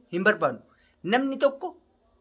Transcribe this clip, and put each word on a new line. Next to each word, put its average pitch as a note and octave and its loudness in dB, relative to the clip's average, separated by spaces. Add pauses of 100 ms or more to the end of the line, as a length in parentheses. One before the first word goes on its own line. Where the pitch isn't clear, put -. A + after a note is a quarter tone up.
(120)
hin F3 -4
barbaannu. D#3+ 2 (420)
Namni C4 0
tokko, C#4 0 (460)